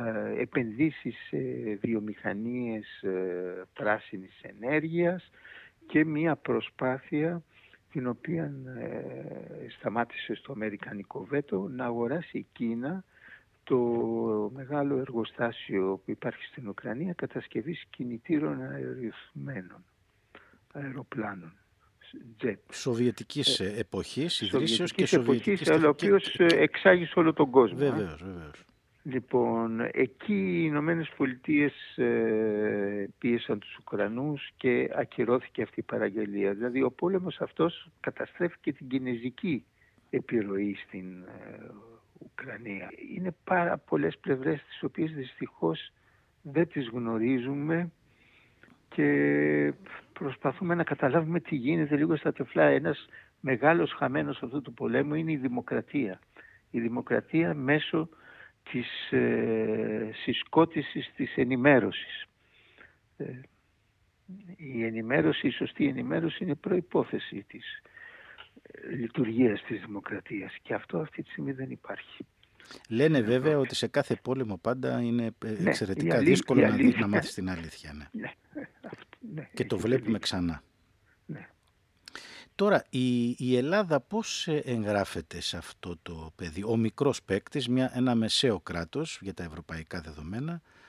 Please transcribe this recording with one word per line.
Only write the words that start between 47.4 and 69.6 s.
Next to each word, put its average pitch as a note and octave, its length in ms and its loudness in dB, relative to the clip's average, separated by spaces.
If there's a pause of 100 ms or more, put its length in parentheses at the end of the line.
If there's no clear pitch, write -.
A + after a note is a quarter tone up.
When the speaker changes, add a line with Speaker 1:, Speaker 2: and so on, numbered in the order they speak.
Speaker 1:
και D3 840 4 (400)
προσπαθούμε D#3+ 640 -2
να E3 100 0
καταλάβουμε D#3 560 2
τι - 140 -4
γίνεται D3 420 2
λίγο D#3 200 2
στα D3 160 0
τεφλά. D#3 320 0
Ένας C#3+ 420 4 (340)
μεγάλος C#3+ 520 4
χαμένος C#3+ 500 -2
αυτού C3 200 -4
του - 120 -14
πολέμου C3 400 0
είναι D#3+ 180 0
η D3+ 40 2
δημοκρατία. B2 840 -2 (500)
Η A#2 100 -2
δημοκρατία B2 760 0
μέσω D3+ 540 0 (640)
της, - 420 -6
ε, A2+ 1000 2 (140)
συσκότησης - 920 0
της - 200 -4
ενημέρωσης. B2 920 4 (920)
Ε, D3+ 80 -8 (1300)
η C3 280 -6
ενημέρωση, A#2+ 640 0
η C3+ 40 2
σωστή - 360 0
ενημέρωση D3 580 -2
είναι D3 100 -2
προϋπόθεση D#3 920 -2
της, - 320 -14 (800)
ε, - 320 -12
λειτουργίας A2+ 680 2